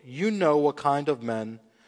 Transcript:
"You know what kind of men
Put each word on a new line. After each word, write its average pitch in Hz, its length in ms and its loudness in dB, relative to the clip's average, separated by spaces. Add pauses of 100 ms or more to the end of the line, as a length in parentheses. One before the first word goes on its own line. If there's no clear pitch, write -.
"You 143 260 -4
know 175 280 2
what 143 200 2
kind 143 320 0
of 120 140 -2
men 110 360 -6 (280)